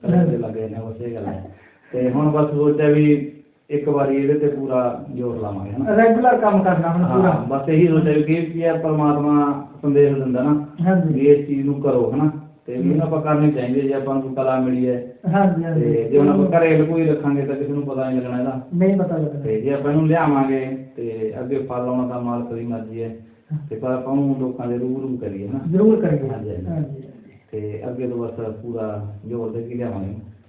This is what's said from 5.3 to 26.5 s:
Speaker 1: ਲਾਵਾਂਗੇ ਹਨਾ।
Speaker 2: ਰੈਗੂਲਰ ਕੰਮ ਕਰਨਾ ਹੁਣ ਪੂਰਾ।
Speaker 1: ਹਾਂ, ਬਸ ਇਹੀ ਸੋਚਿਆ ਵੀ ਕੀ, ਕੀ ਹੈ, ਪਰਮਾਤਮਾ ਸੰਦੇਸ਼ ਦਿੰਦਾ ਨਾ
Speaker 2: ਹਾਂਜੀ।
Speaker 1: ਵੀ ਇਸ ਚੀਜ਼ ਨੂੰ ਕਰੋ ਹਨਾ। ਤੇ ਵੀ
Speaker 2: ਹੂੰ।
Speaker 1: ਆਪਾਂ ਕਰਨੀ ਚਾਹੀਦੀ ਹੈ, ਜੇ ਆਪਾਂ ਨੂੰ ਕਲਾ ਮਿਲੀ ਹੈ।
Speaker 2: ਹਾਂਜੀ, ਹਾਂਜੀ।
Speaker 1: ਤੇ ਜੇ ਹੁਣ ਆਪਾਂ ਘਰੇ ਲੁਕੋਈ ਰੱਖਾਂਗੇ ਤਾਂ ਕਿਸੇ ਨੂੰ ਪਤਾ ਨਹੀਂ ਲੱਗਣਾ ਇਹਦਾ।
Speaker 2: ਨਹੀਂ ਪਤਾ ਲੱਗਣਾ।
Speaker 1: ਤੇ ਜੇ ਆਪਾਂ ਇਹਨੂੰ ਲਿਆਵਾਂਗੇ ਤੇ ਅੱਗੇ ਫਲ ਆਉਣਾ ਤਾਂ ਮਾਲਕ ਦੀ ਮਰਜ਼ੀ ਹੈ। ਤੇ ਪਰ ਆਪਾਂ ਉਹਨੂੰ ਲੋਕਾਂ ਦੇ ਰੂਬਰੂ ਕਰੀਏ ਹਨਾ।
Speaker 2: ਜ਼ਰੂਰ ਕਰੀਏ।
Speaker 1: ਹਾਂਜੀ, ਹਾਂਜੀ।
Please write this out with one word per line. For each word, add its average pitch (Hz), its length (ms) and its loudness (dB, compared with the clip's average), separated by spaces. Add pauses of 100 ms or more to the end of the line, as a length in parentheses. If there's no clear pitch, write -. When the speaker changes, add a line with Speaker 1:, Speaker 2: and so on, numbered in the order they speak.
Speaker 1:
ਲਾਵਾਂਗੇ 101 340 -6
ਹਨਾ। 220 240 0
Speaker 2:
ਰੈਗੂਲਰ 226 400 6
ਕੰਮ 202 260 4
ਕਰਨਾ 170 300 2
ਹੁਣ 175 120 2
ਪੂਰਾ। 180 280 4
Speaker 1:
ਹਾਂ, 120 160 0
ਬਸ 139 220 -2
ਇਹੀ 160 180 6
ਸੋਚਿਆ 156 260 4
ਵੀ 151 100 2
ਕੀ, 160 200 0
ਕੀ 165 200 -6
ਹੈ, 165 100 2
ਪਰਮਾਤਮਾ 147 880 2 (200)
ਸੰਦੇਸ਼ 143 320 4
ਦਿੰਦਾ 127 280 -2
ਨਾ 147 180 2 (260)
Speaker 2:
ਹਾਂਜੀ। 170 280 2
Speaker 1:
ਵੀ 139 160 4
ਇਸ 143 180 6
ਚੀਜ਼ 139 180 -2
ਨੂੰ 143 160 -2
ਕਰੋ 127 320 2
ਹਨਾ। 151 160 2 (360)
ਤੇ 123 120 -8
ਵੀ 143 160 2
Speaker 2:
ਹੂੰ। 156 80 2
Speaker 1:
ਆਪਾਂ 156 180 0
ਕਰਨੀ 151 320 2
ਚਾਹੀਦੀ 127 300 -2
ਹੈ, 135 40 -2
ਜੇ 139 80 0
ਆਪਾਂ 135 240 -2
ਨੂੰ 131 160 -4
ਕਲਾ 131 240 0
ਮਿਲੀ 127 300 0
ਹੈ। 123 200 -2 (260)
Speaker 2:
ਹਾਂਜੀ, 180 300 2
ਹਾਂਜੀ। 160 180 0
Speaker 1:
ਤੇ 113 300 2
ਜੇ 143 60 6
ਹੁਣ 143 120 6
ਆਪਾਂ - 160 4
ਘਰੇ 165 320 4
ਲੁਕੋਈ 160 280 2
ਰੱਖਾਂਗੇ 143 400 0
ਤਾਂ 135 100 -4
ਕਿਸੇ 143 180 -6
ਨੂੰ 147 100 -4
ਪਤਾ 131 260 -4
ਨਹੀਂ 131 80 -2
ਲੱਗਣਾ 123 220 -4
ਇਹਦਾ। 127 200 -4 (140)
Speaker 2:
ਨਹੀਂ 190 220 4
ਪਤਾ 175 220 -2
ਲੱਗਣਾ। 143 260 -4
Speaker 1:
ਤੇ 110 160 -2
ਜੇ 135 140 -2
ਆਪਾਂ 139 180 -2
ਇਹਨੂੰ 156 160 2
ਲਿਆਵਾਂਗੇ 135 680 0 (180)
ਤੇ 110 440 -6
ਅੱਗੇ 131 180 -4
ਫਲ 123 300 -6
ਆਉਣਾ 127 180 -2
ਤਾਂ 123 140 -6
ਮਾਲਕ 120 340 -6
ਦੀ 117 120 -8
ਮਰਜ਼ੀ 113 380 -8
ਹੈ। 113 120 -10 (540)
ਤੇ 110 60 -10
ਪਰ 120 160 -4
ਆਪਾਂ 135 220 -4
ਉਹਨੂੰ 139 240 0
ਲੋਕਾਂ 123 300 -6
ਦੇ 120 100 -2
ਰੂਬਰੂ 127 380 -4
ਕਰੀਏ 101 320 -8
ਹਨਾ। 135 120 -6 (120)
Speaker 2:
ਜ਼ਰੂਰ 214 280 4
ਕਰੀਏ। 147 300 -2
Speaker 1:
ਹਾਂਜੀ, 107 200 -8
ਹਾਂਜੀ। 90 160 -8